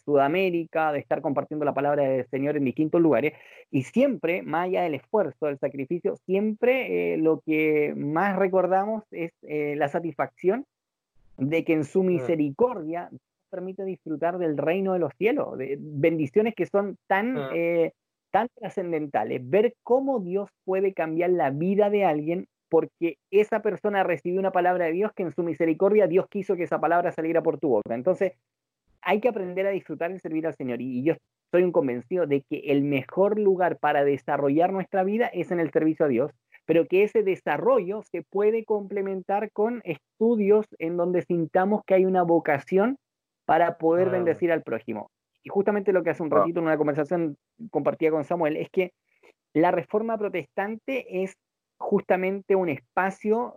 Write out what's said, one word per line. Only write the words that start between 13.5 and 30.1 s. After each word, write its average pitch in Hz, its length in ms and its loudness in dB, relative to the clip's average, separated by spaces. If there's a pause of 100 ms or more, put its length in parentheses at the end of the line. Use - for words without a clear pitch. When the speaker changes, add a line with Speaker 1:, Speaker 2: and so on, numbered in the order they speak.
Speaker 1:
disfrutar 170 520 -4
del 165 180 -2
reino 185 380 0
de 180 60 0
los 156 180 -2
cielos, 226 400 -2
de 135 220 -6
bendiciones 156 760 0
que 170 140 -4
son 202 280 -2 (120)
tan, 208 260 0
Speaker 2:
Mm. 139 220 -6
Speaker 1:
eh, 170 360 0 (400)
tan 220 220 2
trascendentales. 151 960 -4
Ver 214 320 2
cómo 269 380 0
Dios 196 280 -4 (160)
puede 190 300 0
cambiar 165 380 0
la 170 180 2
vida 190 400 2
de 208 160 2
alguien 160 400 0 (240)
porque 165 480 0 (140)
esa 208 300 2
persona 202 420 0
recibió 175 360 -2
una 190 120 0
palabra 180 340 2
de 160 60 0
Dios 202 220 -2
que - 100 -6
en 160 100 -6
su 185 100 -4
misericordia 170 640 2
Dios 175 220 2
quiso 196 260 -4
que 175 80 -4
esa 160 160 -2
palabra 170 320 2
saliera 165 300 0
por 156 180 0
tu 156 100 -2
boca. 113 260 0
Entonces, 180 380 0 (680)
hay 196 180 0
que 247 100 0
aprender 190 360 -4
a 196 60 0
disfrutar 170 400 -4